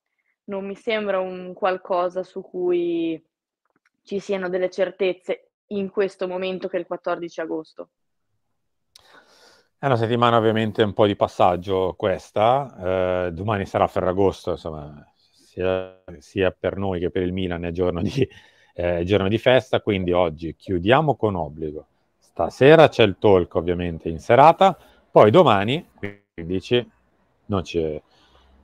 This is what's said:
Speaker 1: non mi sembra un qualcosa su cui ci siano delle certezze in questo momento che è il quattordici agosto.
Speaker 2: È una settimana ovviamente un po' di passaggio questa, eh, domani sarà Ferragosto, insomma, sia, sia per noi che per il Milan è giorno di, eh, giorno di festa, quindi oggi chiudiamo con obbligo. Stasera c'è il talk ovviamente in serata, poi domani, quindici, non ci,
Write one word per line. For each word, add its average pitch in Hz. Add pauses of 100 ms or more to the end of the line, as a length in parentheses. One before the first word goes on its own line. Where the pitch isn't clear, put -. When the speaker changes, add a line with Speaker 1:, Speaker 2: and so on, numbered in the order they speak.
(460)
Speaker 1:
non 196
mi 196
sembra 208
un 185
qualcosa 180
su -
cui 170 (760)
ci 202
siano 190
delle 185
certezze 180 (160)
in 196
questo 190
momento 185
che 180
è 180
il 170
quattordici 175
agosto. 160 (1900)
Speaker 2:
È -
una 135
settimana 117
ovviamente 110
un 104
po' 113
di 104
passaggio 92
questa, 92
eh, 87
domani 98
sarà 98
Ferragosto, 90
insomma, 76
sia, 92 (180)
sia 92
per 90
noi 95
che 87
per 95
il 90
Milan 87
è 85
giorno 87
di, 131 (500)
eh, 87
giorno 95
di 107
festa, 123
quindi 92
oggi 82
chiudiamo 117
con 107
obbligo. 78 (300)
Stasera 139
c'è -
il 98
talk 95
ovviamente 87
in 82
serata, 160 (340)
poi 107
domani, 127 (440)
quindici, 92 (580)
non 95
ci, 78 (640)